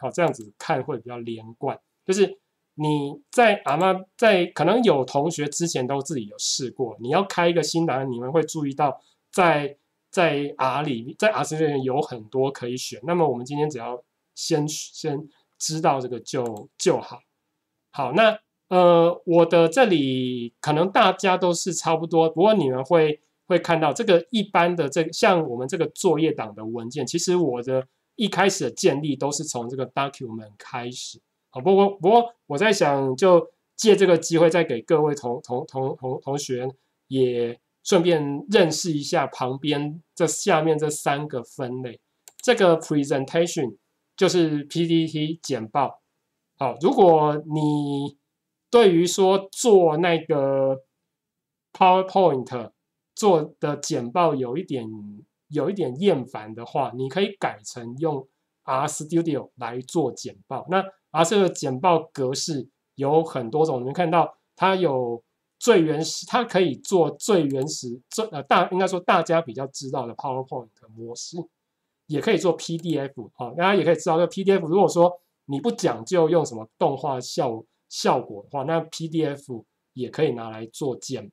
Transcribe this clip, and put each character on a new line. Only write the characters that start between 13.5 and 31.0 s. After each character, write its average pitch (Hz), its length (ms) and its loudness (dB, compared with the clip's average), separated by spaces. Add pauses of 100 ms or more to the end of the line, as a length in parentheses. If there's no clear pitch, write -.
天 151 140 0
只 127 80 -10
要 117 240 -10 (320)
先， 151 320 -2
先 151 640 -8 (300)
知 156 220 -6
道 147 200 2
这 127 80 -8
个 120 100 -8
就， 113 580 -6
就 127 240 0
好。 - 200 -16 (720)
好， 127 200 -4
那， 214 260 4 (300)
呃， 175 560 6
我 170 220 6
的 170 220 6
这 254 160 4
里 127 760 0
可 151 120 -2
能 170 180 0
大 202 220 4
家 185 240 0
都 180 180 0
是 170 180 -4
差 160 220 -2
不 160 120 -4
多， 165 220 2
不 160 140 0
过 220 120 6
你 165 140 2
们 127 160 -2
会， 156 360 2 (260)
会 180 120 2
看 170 220 0
到 147 120 2
这 233 100 -4
个 170 280 4
一 220 120 0
般 175 320 2
的 160 140 -2
这， 160 240 -2
像 175 360 2
我 120 80 -6
们 127 120 -6
这 185 100 -6
个 156 80 0
作 151 320 0
业 151 140 2
档 110 220 -8
的 107 100 -14
文 113 260 -10
件， 135 160 -6
其 165 120 -6
实 180 180 0
我 127 260 0
的 131 240 -2 (300)
一 208 100 -2
开 190 240 2
始 175 140 -4
的 120 60 -2
建 147 300 0
立 151 140 -4
都 139 160 -4
是 143 140 -8
从 120 240 -8
这 131 80 -10
个 131 160 -6
document 113 640 -8
开 123 320 -12
始。 - 300 -16 (300)